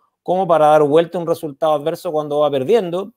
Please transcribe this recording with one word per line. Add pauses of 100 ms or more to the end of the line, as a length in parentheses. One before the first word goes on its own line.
(240)
como
para
dar
vuelta
a
un
resultado
adverso
cuando
va
perdiendo.